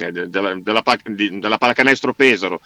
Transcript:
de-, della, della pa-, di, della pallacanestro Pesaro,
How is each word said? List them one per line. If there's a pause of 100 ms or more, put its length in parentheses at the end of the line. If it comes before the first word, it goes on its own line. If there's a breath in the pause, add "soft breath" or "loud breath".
(100)
de-,
della,
della
pa-,
di,
della
pallacanestro
Pesaro,